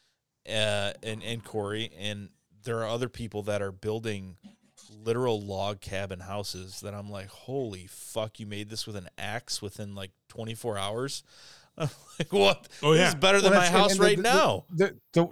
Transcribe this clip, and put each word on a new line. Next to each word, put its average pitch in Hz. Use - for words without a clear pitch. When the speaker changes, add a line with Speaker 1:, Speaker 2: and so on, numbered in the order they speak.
Speaker 1:
uh, 104
and, 110
and 110
Corey, 107
and 101
there 113
are 110
other 120
people 104
that 104
are 98
building 104
literal 117
log 101
cabin 95
houses 95
that 101
I'm 101
like, 98
"Holy 110
fuck, -
you 110
made 104
this 110
with 107
an 90
axe -
within, 101
like, 95
twenty-four 113
hours?" 113
<laughs> -
I'm 156
like, -
"What? -
Speaker 2:
Oh, 147
Speaker 1:
This 160
Speaker 2:
yeah. 180
Speaker 1:
is 147
better 190
than 190
Speaker 3:
Well, 196
Speaker 1:
my 180
Speaker 3:
that's, 175
and 190
Speaker 1:
house 196
Speaker 3:
the, 196
Speaker 1:
right 208
Speaker 3:
the, 185
Speaker 1:
now." 226
Speaker 3:
the, 185
the, 170